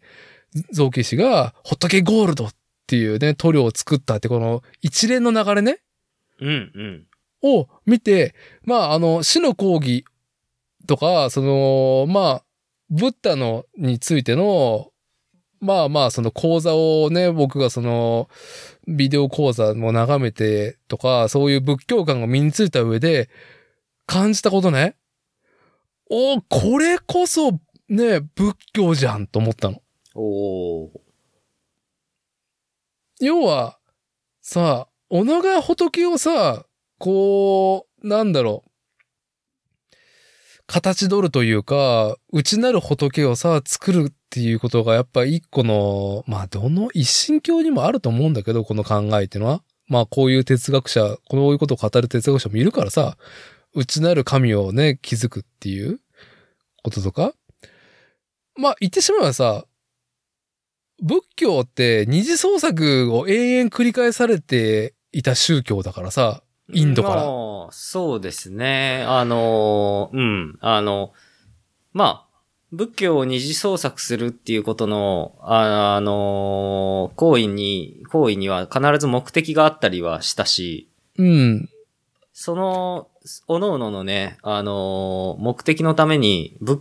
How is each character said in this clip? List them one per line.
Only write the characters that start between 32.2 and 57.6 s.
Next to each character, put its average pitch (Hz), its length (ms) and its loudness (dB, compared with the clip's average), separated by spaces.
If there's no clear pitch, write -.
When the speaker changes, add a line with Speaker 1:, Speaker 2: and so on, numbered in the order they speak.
Speaker 1:
要 320 220 2
は、 135 360 -2
さ、 151 460 0
己 185 140 2
が 381 200 2
仏 339 420 0
を 339 140 0
さ、 202 480 0
こ 190 880 2
う、 - 40 -12
な 214 160 0
ん 208 100 0
だ 139 100 2
ろ 107 240 -4
う。 - 40 -20
形 185 420 -2
取 202 140 2
る 170 80 0
と 127 140 0
い 113 100 2
う 104 80 0
か、 120 540 0
内 170 260 0
な 247 140 2
る 190 80 2
仏 143 440 -2
を 120 120 2
さ、 160 280 0
作 - 280 -4
る 165 180 2
っ - 20 -12
て 123 100 -6
い 117 140 0
う 113 40 -2
こ 120 100 -4
と 117 140 2
が 113 120 2
や 120 80 2
っ 123 40 -4
ぱ 123 180 0
一 160 260 -2
個 139 120 0
の、 101 640 0
ま 101 160 -4
あ、 95 40 -8
ど 104 240 -4
の 208 220 0
一 - 340 0
神 302 160 0
教 330 200 0
に 320 80 0
も 147 140 0
あ 202 80 2
る 233 80 -2
と - 80 -2
思 117 180 2
う 156 40 2
ん - 20 0
だ 113 100 -2
け 113 100 -2
ど、 113 120 0
こ 110 100 -6
の 107 80 -2
考 104 200 0
え 98 40 0
っ 98 40 -6
て 101 100 -8
い - 20 -4
う 107 40 -2
の 120 60 0
は。 151 120 -2
ま 123 140 2
あ、 110 60 0
こ 135 200 0
う 127 60 2
い 131 60 4
う 127 60 0
哲 131 280 0
学 135 160 0
者、 107 300 0
こ 139 220 2
う - 20 4
い - 40 4
う - 20 -8
こ 156 80 0
と 135 80 -2
を - 20 0
語 110 240 0
る 120 80 -2
哲 123 240 0
学 135 80 2
者 - 80 -8
も 104 80 -4
い 120 80 2
る 220 80 2
か - 120 0
ら 98 60 -4
さ、 147 280 -2
内 139 260 -4
な 170 140 2
る 139 100 2
神 127 300 2
を 98 180 0
ね、 143 300 2
築 120 260 -4
く - 120 -8
っ - 20 -12
て - 80 -8
い 98 180 -6
う 202 140 -6
こ 113 80 -6
と 104 120 -6
と 95 100 -4
か。 196 220 -4